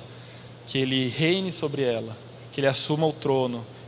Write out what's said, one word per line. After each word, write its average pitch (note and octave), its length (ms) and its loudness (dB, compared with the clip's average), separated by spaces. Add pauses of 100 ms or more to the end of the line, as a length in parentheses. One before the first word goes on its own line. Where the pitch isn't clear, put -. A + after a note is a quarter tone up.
(680)
que - 120 0
Ele C3 300 2
reine E3+ 440 2
sobre C#3 300 0
ela, A2+ 320 0 (380)
que - 80 -4
Ele C#3 60 4
assuma D3+ 400 4
o D3+ 60 4
trono B2+ 520 0 (240)